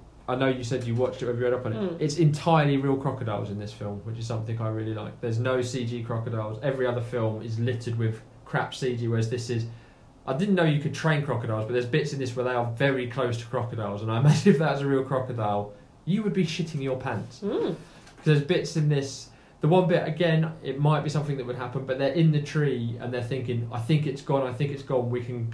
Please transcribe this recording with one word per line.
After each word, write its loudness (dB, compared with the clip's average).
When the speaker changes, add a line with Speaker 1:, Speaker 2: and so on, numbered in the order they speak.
Speaker 1:
I 0
know 2
you 0
said -2
you -2
watched 0
it, -4
have -2
you 0
read 2
up -2
on -2
it? -4
Speaker 2:
Mm. -2
Speaker 1:
It's -2
entirely 4
real 2
crocodiles -4
in -6
this -8
film, -8
which -8
is -8
something -4
I -2
really -4
like. -10
There's -2
no 2
C -4
G -6
crocodiles. -4
Every 0
other 0
film -2
is -6
littered -2
with 0
crap -4
C -2
G, -2
whereas 2
this -4
is, 0
I 0
didn't 2
know 6
you 4
could -2
train 2
crocodiles, -2
but -4
there's 2
bits 0
in -4
this -4
where 0
they 0
are 0
very 2
close -2
to -10
crocodiles, -4
and -2
I 0
<laughs> 2
imagine 8
if 4
that 2
was -2
a -2
real 2
crocodile, -2
you 0
would 0
be 2
shitting -4
your -2
pants. -6
Speaker 2:
Mm. -2
Speaker 1:
There's 6
bits 0
in 2
this, -2
the 2
one 6
bit, 2
again, 2
it -4
might 4
be -4
something -2
that -6
would -4
happen, -6
but -2
they're 2
in 6
the 2
tree 0
and -6
they're -2
thinking, -4
"I -6
think 2
it's -4
gone, 2
I -4
think -2
it's -8
gone, 0
we -2
can -6